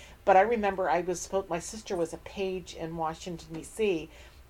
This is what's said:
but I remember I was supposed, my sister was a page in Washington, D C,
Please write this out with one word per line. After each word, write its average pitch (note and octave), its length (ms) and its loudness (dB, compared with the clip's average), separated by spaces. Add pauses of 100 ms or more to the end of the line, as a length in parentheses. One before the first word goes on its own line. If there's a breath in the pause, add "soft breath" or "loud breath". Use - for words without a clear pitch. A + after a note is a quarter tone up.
(240 loud breath)
but F#3+ 120 10
I F#3 40 10
remember G3 500 2
I E3+ 120 4
was F3 180 -2
supposed, F#3+ 280 -2
my E3+ 120 -2
sister A3 340 -8
was E3 180 0
a E3 60 -10
page F#3 560 -6
in E3 220 -8
Washington, D#3+ 580 -6
D D#3 80 -8
C, F#3 460 0 (420 loud breath)